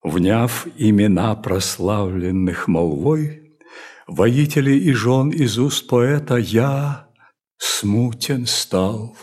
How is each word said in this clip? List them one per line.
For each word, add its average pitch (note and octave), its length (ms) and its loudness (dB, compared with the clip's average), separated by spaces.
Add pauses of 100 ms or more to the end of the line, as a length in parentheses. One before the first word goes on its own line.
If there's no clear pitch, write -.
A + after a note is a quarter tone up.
Вняв F#2+ 640 0 (100)
имена G#2 560 2
прославленных F#2 1300 -4
молвой, F2 880 -2 (480)
воителей C#3 720 2
и E3+ 140 2
жён C3 380 2
из B2+ 280 0
уст C3 300 -2
поэта, C3+ 480 2
я C#3 720 0 (500)
смутен A#2+ 880 -2
стал G#2+ 760 -2